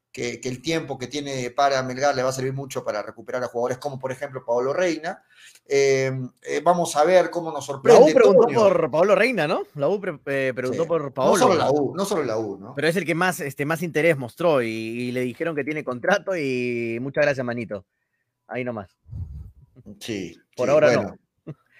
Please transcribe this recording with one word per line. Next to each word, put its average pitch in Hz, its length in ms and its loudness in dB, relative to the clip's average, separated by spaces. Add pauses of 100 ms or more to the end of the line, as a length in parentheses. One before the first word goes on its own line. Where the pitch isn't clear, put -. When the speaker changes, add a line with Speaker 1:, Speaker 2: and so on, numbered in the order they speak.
(160)
Speaker 1:
Que, 120 240 -6
que - 80 -8
el 127 140 -8
tiempo 160 360 -4
que 123 100 -10
tiene 135 420 -8
para 139 340 2
Melgar 131 320 0
le 127 80 0
va 127 60 0
a - 20 0
servir 131 220 -4
mucho 135 320 -8
para 104 160 -4
recuperar 113 420 -10
a 117 40 -4
jugadores 123 320 -4
como, 135 200 -8
por 131 140 -8
ejemplo, 131 320 -10
Paolo 123 260 0
Reina. 165 500 -4 (460)
Eh, 135 420 4 (320)
eh, 139 220 -4
vamos 175 320 2
a 147 80 4
ver 175 260 4
cómo 165 220 -6
nos 143 160 -8
Speaker 2:
La 139 60 -6
U - 20 -10
Speaker 1:
sorprende, 247 380 8
Speaker 2:
preguntó 202 300 8
Speaker 1:
Toño. - 140 0
Speaker 2:
por 180 340 4
Paolo 185 220 4
Reina, 202 320 2
¿no? 247 180 -2 (120)
La 143 140 0
U 202 100 -2
pre-, 185 180 -8 (100)
eh, 135 280 -2
preguntó 127 280 -2
Speaker 1:
Sí. 160 40 -4
Speaker 2:
por 165 140 0
Speaker 1:
No 139 120 -10
Speaker 2:
Paolo. 151 240 2
Speaker 1:
solo 185 180 4
la 127 140 2
U, 139 240 0
no 190 120 -4
solo 185 180 -2
la 110 140 -4
U, 104 200 -6
¿no? 104 180 -18
Speaker 2:
Pero 151 120 -2
es 165 80 0
el 190 80 -2
que 156 100 -2
más, 180 280 -2
este, 143 240 -6
más 156 160 -4
interés 156 360 2
mostró 139 440 0
y, 117 80 -2
y 113 420 -6
le 123 80 -4
dijeron 127 340 -4
que 143 120 -6
tiene 151 180 -6
contrato 165 500 -2
y 123 680 -4
muchas 139 240 -2
gracias, 131 200 -2
manito. 113 400 -8 (640)
Ahí 123 160 -8
nomás. 110 320 -10 (1040)
Speaker 1:
Sí, 95 400 -10 (160)
Speaker 2:
Por 123 120 -2
Speaker 1:
sí, 135 40 2
Speaker 2:
ahora 151 240 6
Speaker 1:
bueno. 101 220 -4 (280)
Speaker 2:
no. 156 80 -14 (260)